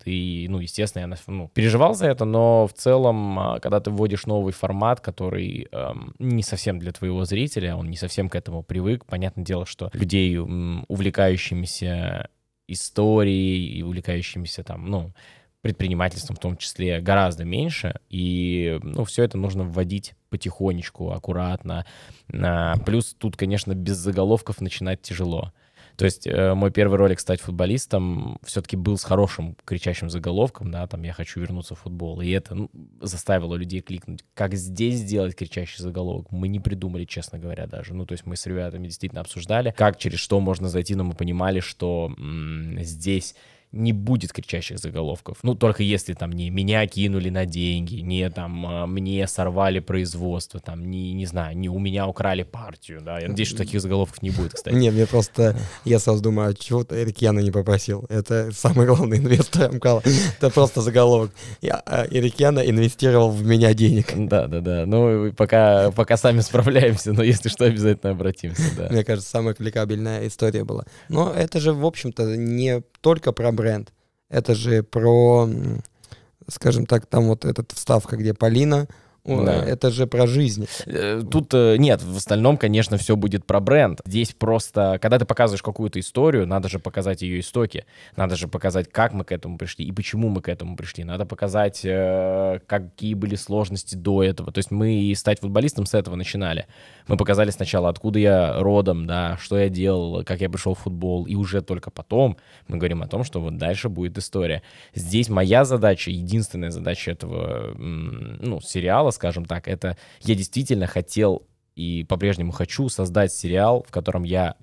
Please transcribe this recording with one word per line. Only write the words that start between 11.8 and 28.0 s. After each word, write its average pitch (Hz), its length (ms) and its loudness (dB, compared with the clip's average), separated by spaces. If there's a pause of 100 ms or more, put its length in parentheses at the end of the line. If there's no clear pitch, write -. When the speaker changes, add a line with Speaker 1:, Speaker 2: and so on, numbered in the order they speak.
Speaker 1:
историей 95 1120 0
и - 40 -6
увлекающимися 87 800 -6
там, 85 260 -12
ну, 92 220 -4 (500)
предпринимательством 90 760 -2
в - 40 -16
том 90 160 -4
числе 87 460 -4
гораздо 90 420 2
меньше, 104 520 -4 (140)
и, 90 720 -2
ну, - 220 -6
все 120 200 0
это 113 140 0
нужно 95 280 -2
вводить 92 480 -4 (160)
потихонечку, 90 840 -4
аккуратно. 87 760 -6 (480)
А, 85 520 0
плюс 113 320 0
тут, 104 180 -6
конечно, 98 380 -2
без 92 240 -4
заголовков 98 640 0
начинать 92 400 -6
тяжело. 87 500 -6 (460)
То 95 80 2
есть, - 220 0
э, 95 260 2
мой 98 180 2
первый 101 260 4
ролик 95 220 4
«Стать - 220 -2
футболистом» 90 1040 -2